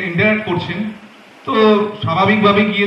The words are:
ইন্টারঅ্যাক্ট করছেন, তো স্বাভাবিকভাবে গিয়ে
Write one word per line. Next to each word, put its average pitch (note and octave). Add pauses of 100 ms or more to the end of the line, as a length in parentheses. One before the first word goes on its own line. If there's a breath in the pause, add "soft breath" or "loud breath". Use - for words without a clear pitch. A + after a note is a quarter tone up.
ইন্টারঅ্যাক্ট G#3
করছেন, F3 (680)
তো C4+ (500)
স্বাভাবিকভাবে G3+
গিয়ে G3+